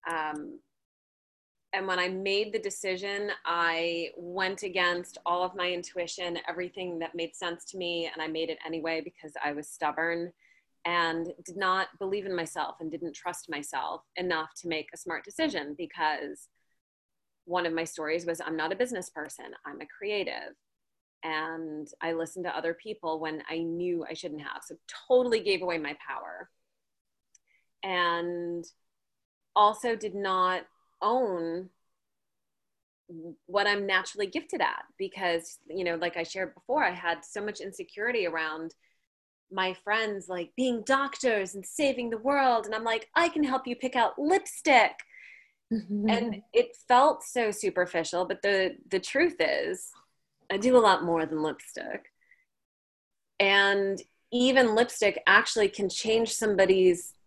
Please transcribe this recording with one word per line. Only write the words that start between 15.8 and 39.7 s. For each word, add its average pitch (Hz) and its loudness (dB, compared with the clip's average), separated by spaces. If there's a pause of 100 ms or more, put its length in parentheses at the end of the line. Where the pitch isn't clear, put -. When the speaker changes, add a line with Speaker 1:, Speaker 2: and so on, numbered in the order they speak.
Speaker 1:
one 175 -2
of 165 -2
my 165 -2
stories 160 -4
was, 170 -4
I'm 160 -6
not 156 -2
a 196 -6
business 196 -4
person, - -12 (200)
I'm 143 -12
a 147 -14
creative. 196 -6 (680)
And 156 -6 (120)
I 165 -4
listened 165 -6
to 175 -4
other 165 -2
people 170 -6
when 156 -6
I 165 -4
knew 170 -2
I 165 -8
shouldn't 156 -10
have. - -10
So - -16 (320)
totally 247 6
gave 185 0
away 180 0
my 147 -4 (120)
power. - -10 (1300)
And 175 -2 (920)
also 214 4
did 208 -8
not 185 2 (400)
own 185 0 (1800)
what 196 0
I'm 202 2
naturally 196 0
gifted 294 -4
at, - -2 (120)
because, 185 -2 (100)
you 180 -6
know, 170 0
like 170 -2
I 170 -2
shared 185 -6
before, 277 0
I 185 2
had 180 -4
so 208 -8
much 208 -6
insecurity 202 -4
around 160 -4 (760)
my 190 0 (100)